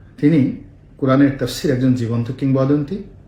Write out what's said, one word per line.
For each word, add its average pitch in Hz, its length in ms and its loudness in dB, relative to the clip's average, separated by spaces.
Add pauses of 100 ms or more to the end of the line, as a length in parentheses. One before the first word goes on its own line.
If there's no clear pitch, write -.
(160)
তিনি 147 480 2 (340)
কোরআনের 135 400 2
তাফসীর, - 320 -4
একজন 127 240 2
জীবন্ত 117 360 -4
কিংবদন্তি। 139 720 0 (260)